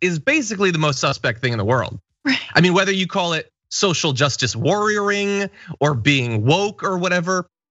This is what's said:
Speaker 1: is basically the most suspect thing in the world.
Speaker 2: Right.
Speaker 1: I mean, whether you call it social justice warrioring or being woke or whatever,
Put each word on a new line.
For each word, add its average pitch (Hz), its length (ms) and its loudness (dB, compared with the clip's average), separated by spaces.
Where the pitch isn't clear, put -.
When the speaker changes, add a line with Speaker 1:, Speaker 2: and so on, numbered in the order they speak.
Speaker 1:
is 175 180 0
basically 214 520 0
the 170 60 -2
most 151 220 0
suspect 131 420 -2
thing 123 120 -2
in 117 40 -4
the 98 80 -2
world. 117 320 0
Speaker 2:
Right. 269 140 0
Speaker 1:
I - 80 4
mean, 180 120 6
whether 190 180 2
you 190 160 0
call 175 260 -2
it 156 160 -6
social 170 440 0
justice 131 420 0
warrioring 202 920 0
or 147 140 2
being 120 520 0
woke 202 380 0
or 190 140 -2
whatever, 180 500 0